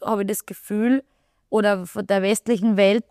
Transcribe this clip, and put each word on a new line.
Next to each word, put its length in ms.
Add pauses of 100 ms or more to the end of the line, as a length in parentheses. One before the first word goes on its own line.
habe 180
ich 60
das 180
Gefühl, 580 (460)
oder 360
von 200
der 140
westlichen 560
Welt, 340